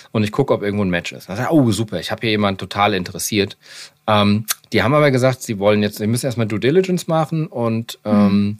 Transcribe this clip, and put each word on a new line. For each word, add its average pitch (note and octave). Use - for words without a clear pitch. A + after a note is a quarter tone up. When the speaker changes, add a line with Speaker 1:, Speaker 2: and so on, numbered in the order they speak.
Speaker 1:
und A2
ich G#2
guck, -
ob A2
irgendwo G2+
ein F#2
Match F2
ist.“ B1+
Da F#2
sag B2
ich, -
„Oh, C3+
super, G2+
ich -
hab G#2+
hier A#2
jemanden G#2
total G#2
interessiert.“ F#2+
Ähm, G#2
die G#2+
haben B2+
aber D3
gesagt, B2+
sie G#2+
wollen G#2
jetzt, G#2
sie G#2+
müssen A#2+
erstmal A#2
Due G#2+
Diligence F3+
machen D#3+
und, A#2
ähm, G#2
Speaker 2:
Mhm. G#2